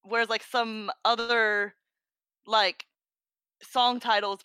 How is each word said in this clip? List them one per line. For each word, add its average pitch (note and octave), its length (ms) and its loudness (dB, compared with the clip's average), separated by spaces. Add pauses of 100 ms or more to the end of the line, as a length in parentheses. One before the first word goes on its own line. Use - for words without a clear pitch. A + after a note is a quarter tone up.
whereas, A3+ 260 -2
like, A3 140 -2
some A3 480 -4 (160)
other, A3 680 0 (720)
like, G#3 380 2 (760)
song B3 380 0
titles G3+ 460 0